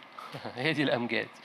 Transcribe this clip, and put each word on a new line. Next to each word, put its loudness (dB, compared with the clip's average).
<laughs> -8
هي 2
دي 2
الأمجاد. 2